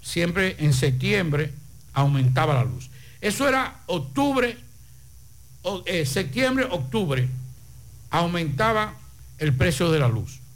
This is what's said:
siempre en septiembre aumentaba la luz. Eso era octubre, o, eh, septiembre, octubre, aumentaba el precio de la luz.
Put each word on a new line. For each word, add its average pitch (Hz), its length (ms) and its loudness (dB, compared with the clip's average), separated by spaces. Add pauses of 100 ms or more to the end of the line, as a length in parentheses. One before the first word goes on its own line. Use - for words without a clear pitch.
siempre 175 580 0
en 151 140 4
septiembre 156 800 0 (400)
aumentaba 139 640 4
la 120 80 2
luz. - 260 -4 (300)
Eso 214 280 0
era 262 400 0
octubre, 247 680 0 (1040)
o, 180 220 -4
eh, 170 200 0
septiembre, 254 640 2
octubre, 143 580 0 (840)
aumentaba 175 840 0 (440)
el 151 160 2
precio 170 380 4
de 156 80 4
la 131 80 4
luz. 110 320 -2 (160)